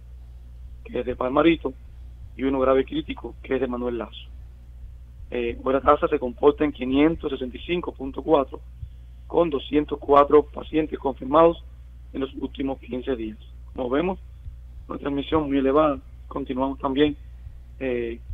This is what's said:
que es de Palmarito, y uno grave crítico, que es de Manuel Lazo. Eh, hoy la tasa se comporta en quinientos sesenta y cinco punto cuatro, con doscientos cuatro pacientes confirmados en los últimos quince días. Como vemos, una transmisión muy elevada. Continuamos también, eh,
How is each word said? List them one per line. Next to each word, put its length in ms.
que 160
es 60
de 100
Palmarito, 580
y 60
uno 160
grave 260
crítico, 560
que 140
es 60
de 40
Manuel 320
Lazo. 300
Eh, 320
hoy 100
la 80
tasa 260
se 120
comporta 440
en 80
quinientos 600
sesenta 260
y 40
cinco 300
punto 300
cuatro, 380
con 240
doscientos 500
cuatro 440
pacientes 560
confirmados 640
en 80
los 140
últimos 440
quince 360
días. 220
Como 160
vemos, 300
una 120
transmisión 480
muy 100
elevada. 400
Continuamos 500
también, 400
eh, 400